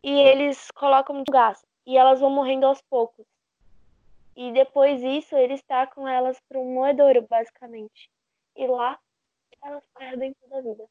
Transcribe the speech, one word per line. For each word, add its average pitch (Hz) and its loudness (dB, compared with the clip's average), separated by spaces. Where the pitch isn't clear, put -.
E 277 -6
eles 277 2
colocam 277 0
muito 269 -8
gás. 226 2
E 254 0
elas 262 6
vão 269 2
morrendo 269 -2
aos 269 0
poucos. 233 -6
E 247 -14
depois 269 2
disso, 277 -6
eles 269 0
tacam 269 -6
elas 254 -4
pro 262 -8
moedouro, 254 2
basicamente. 226 -10
E 262 -8
lá, 247 -4
elas 285 -18
perdem 262 -12
toda 269 -14
a - -14
vida. 220 -14